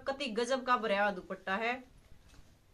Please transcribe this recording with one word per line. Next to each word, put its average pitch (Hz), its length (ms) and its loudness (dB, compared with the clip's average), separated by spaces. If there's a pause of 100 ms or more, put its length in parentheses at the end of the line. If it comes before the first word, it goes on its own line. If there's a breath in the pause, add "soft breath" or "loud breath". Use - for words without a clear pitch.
कति 269 280 -4
गजब 240 340 0
का 247 140 6
भरा 208 240 2
हुआ 208 100 4
दुपट्टा 185 440 -6
है, 240 260 -2 (920)